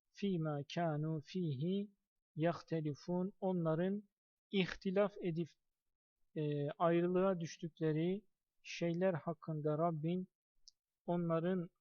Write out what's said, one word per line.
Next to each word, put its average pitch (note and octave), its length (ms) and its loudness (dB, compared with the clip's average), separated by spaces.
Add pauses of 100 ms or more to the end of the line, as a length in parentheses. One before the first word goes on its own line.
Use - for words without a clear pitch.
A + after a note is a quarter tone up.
(140)
fîmâ D#3+ 480 -2
kânû D#3 600 -2
fîhî F3+ 680 -2 (460)
yahtelifûn, E3 1080 -2
onların F#3 600 0 (480)
ihtilaf G3 720 0
edip, E3+ 280 -2 (840)
e, D3 360 0
ayrılığa F3+ 680 4
düştükleri E3 840 -2 (420)
şeyler E3+ 500 0
hakkında D3+ 640 -2
Rabbin E3+ 500 0 (800)
onların F3 640 0 (120)